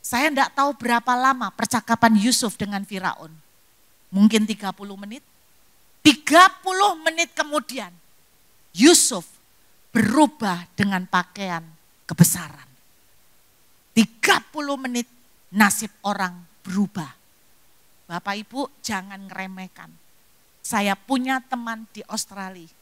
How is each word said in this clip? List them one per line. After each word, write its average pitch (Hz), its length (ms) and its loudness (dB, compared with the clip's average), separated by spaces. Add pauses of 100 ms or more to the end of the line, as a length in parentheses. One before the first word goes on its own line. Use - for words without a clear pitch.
Saya 277 320 -2
enggak 269 260 0
tahu 285 160 2
berapa 240 400 -2
lama 254 400 0
percakapan 226 640 2
Yusuf 226 400 0
dengan 202 240 -6
Firaun. 185 480 -8 (800)
Mungkin 214 320 4
tiga 202 320 -6
puluh 202 240 -18
menit. 208 240 -18 (800)
Tiga 311 480 6 (140)
puluh 381 340 0
menit 320 320 -4
kemudian, 294 640 -8 (800)
Yusuf 233 480 4 (720)
berubah 214 800 0
dengan 196 320 -2
pakaian 180 560 -4 (480)
kebesaran. - 560 2 (1300)
Tiga - 560 2
puluh 285 280 -4
menit 247 280 -6 (480)
nasib 208 480 2
orang 190 400 -6 (240)
berubah. 185 440 -4 (1000)
Bapak 180 240 -8
Ibu 220 320 -8 (160)
jangan 196 480 -10
ngeremehkan. 190 640 -16 (640)
Saya 202 400 -2
punya 262 400 -2
teman 226 560 -10
di 214 160 -16
Australia. 190 560 -12 (160)